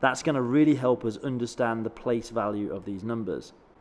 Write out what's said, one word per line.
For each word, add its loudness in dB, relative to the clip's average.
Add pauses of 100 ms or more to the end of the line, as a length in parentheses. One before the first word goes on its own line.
That's 2
gonna 2
really 4
help 2
us 0
understand -2
the -4
place -2
value -2
of -6
these -8
numbers. -4 (280)